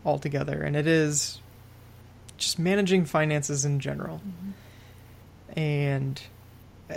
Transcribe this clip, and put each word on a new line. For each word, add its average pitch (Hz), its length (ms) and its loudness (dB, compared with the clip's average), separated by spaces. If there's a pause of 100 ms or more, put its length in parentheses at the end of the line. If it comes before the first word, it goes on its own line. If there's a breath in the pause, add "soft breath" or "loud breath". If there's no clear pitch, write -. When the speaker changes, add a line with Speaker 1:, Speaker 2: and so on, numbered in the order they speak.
Speaker 1:
altogether, 143 560 0
and 143 140 0
it 147 120 2
is 151 520 2 (1000)
just - 220 -2
managing 185 460 4
finances 147 580 0
in 143 160 0
general. 143 380 -6
Speaker 2:
Mm-hmm. - 1400 -14
Speaker 1:
And 143 640 0 (760)